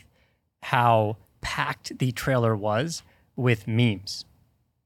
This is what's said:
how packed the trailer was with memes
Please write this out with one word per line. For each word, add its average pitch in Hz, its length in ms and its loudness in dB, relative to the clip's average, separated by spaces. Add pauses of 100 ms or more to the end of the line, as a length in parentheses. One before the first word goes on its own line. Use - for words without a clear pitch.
(600)
how 113 560 2 (220)
packed - 580 -6
the 127 140 0
trailer 117 420 0
was 107 480 -2 (360)
with 123 280 0
memes 110 600 0 (600)